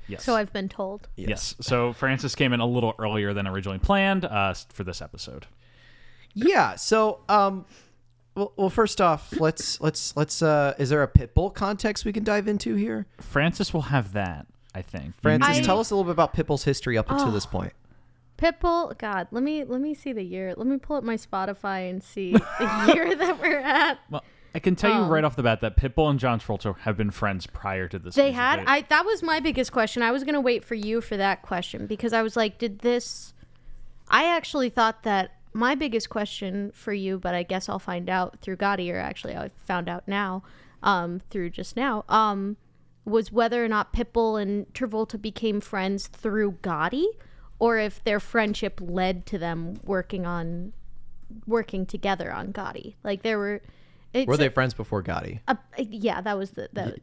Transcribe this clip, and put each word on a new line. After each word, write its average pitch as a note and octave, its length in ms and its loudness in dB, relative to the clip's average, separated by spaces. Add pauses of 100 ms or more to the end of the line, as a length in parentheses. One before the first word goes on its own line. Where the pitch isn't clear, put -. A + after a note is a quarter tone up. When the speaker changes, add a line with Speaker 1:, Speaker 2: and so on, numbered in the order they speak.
Speaker 1:
Yes. - 160 -10
Speaker 2:
So B3 100 2
I've G#3+ 180 0
been G3 160 -4
told. G3 380 -8 (100)
Speaker 3:
Yes. F3+ 120 -6
Speaker 1:
Yes. - 320 -4
So A#2+ 320 2
Francis C3 420 -2
came C3 180 2
in A#2+ 80 2
a A#2 60 2
little A#2+ 320 2
earlier G#2 360 0
than G2+ 120 -2
originally F#2+ 320 -4
planned, G3 460 2
uh, G2+ 260 2
s-, - 220 -8
for - 100 -8
this F2+ 180 -8
episode. - 460 -14 (880)
Speaker 3:
Yeah. G#3+ 420 4
So, A3 520 4
um, G3 380 4 (680)
well, G3+ 220 -2
well, F#3+ 140 2
first A3 300 2
off, E3 380 4
let's, - 420 0
let's, - 360 0
let's, D3+ 260 0
uh, D3 360 4
is C3 120 0
there D3 140 4
a B2+ 40 2
Pitbull E3 460 2
context G#3 500 -2
we G#3+ 80 0
can G#3 120 -4
dive G#3 240 0
into G#3+ 260 0
here? G#3+ 320 -2 (140)
Speaker 1:
Francis E3+ 520 0
will D#3+ 100 0
have A#2+ 320 0
that, F2+ 320 -4 (280)
I F#2 80 -8
think. D#2+ 380 -12
Speaker 3:
Francis, - 380 6
Speaker 2:
I - 20 4
Speaker 3:
tell G3+ 200 4
us A3+ 100 -2
a G#3 40 2
little G3 100 4
bit E3+ 80 0
about D#3 220 4
Pitbull's D3+ 300 0
history B2+ 340 2
up G#2+ 120 2
until C#4 180 2
Speaker 2:
Oh. A2 40 2
Speaker 3:
this G2+ 140 0
point. F#2 260 -4 (640)
Speaker 2:
Pitbull, E4+ 600 2
God, G3 320 -4
let A#3+ 120 -2
me, D4+ 200 0
let B3+ 180 -4
me D4+ 140 -2
see C#4 180 -6
the G#3+ 120 -4
year. F#3 320 -6
Let A3+ 100 -4
me C4+ 120 2
pull D4 180 -4
up B3 80 -4
my A3+ 120 -2
Spotify F#3+ 720 -4
and F#3 140 -6
see F#3+ 300 -4
the G#3+ 600 4
<laughs> - 20 -
year E4 200 2
that F4 260 0
we're C#4+ 200 2
at. D4+ 380 2 (120)
Speaker 1:
Well, D3 140 -6 (300)
I E3 40 -4
can F#3 160 2
tell G#3 160 4
you A3 140 6
Speaker 2:
Um, E3+ 60 2
Speaker 1:
right D#3 120 6
off D3+ 140 2
the C3+ 80 2
bat A2 160 4
that A2 160 -2
Pitbull D3 340 4
and C#3 80 4
John A#2 220 2
Travolta G2+ 400 -4
have G#2+ 160 0
been G#2 160 0
friends F#2+ 340 -2
prior F#2+ 420 -4
to G2 100 -6
this F2 180 -10
Speaker 2:
They C#4 80 8
Speaker 1:
music C4 120 0
Speaker 2:
had. C4 200 2
Speaker 1:
video. - 160 0
Speaker 2:
I, C#4+ 160 4
that D#4 180 4
was G#4+ 160 0
my D#4+ 160 0
biggest C4 320 0
question. A#3+ 320 0
I A#3 80 2
was C4+ 140 0
gonna D4 160 0
wait A#3+ 240 2
for A#3+ 100 -8
you G#3+ 260 -2
for A3 160 -4
that G3 260 0
question - 440 -6
because A3 260 -2
I A3+ 100 4
was A3 140 -4
like, A3 220 0
"Did G#3 220 -6
this?" - 520 -2 (760)
I C4+ 180 6
actually D#4 440 2
thought A3 340 2
that G3 320 0 (180)
my A#3+ 220 2
biggest A#3 340 -2
question G3+ 640 -4
for - 180 -8
you, F#3+ 260 -2
but F3+ 160 -2
I F3 100 -2
guess F#3 240 -4
I'll G3 100 -4
find F3+ 320 -6
out F#3 300 -2
through F#3+ 160 -8
Gotti, F#3+ 360 0
or F3+ 60 -4
actually - 380 -8
I - 200 -8
found F3 320 -4
out F3+ 200 -8
now, G3 340 -4 (400)
um, F3+ 380 0 (100)
through F3 200 -4
just - 260 -10
now, A#3 320 -2
um, G#3 480 2 (480)
was A3 260 0
whether A#3 340 2
or A3+ 40 0
not G#3+ 240 0
Pitbull A3+ 500 2
and G3+ 320 -2
Travolta A3 460 -4
became G#3 400 -2
friends G3 480 -2
through G#3 440 0 (100)
Gotti, F#3 440 0 (520)
or A#3 200 4
if G#3+ 260 -2
their G#3 160 2
friendship G#3 640 -2
led F3+ 440 -2
to G3+ 120 -4
them E3+ 460 -4
working F#3 420 -2
on, F3 460 -4 (760)
working G#3+ 400 -2
together F#3+ 460 -2
on - 200 -8
Gotti. - 420 -10 (100)
Like, G3 180 -4
there A3 160 0
were, G3+ 220 -4 (520)
it's B3+ 140 2
Speaker 3:
Were D3 100 4
they D3+ 100 4
Speaker 2:
a B2+ 40 0
Speaker 3:
friends C3 240 2
before G#2 280 -4
Gotti? F2 440 -6
Speaker 2:
Uh, C4 80 2 (240)
yeah, G#3+ 440 -4
that G3+ 140 -4
was F#3+ 160 -6
the, - 200 -12
that, A2+ 220 -6
Speaker 3:
Y-, - 80 -14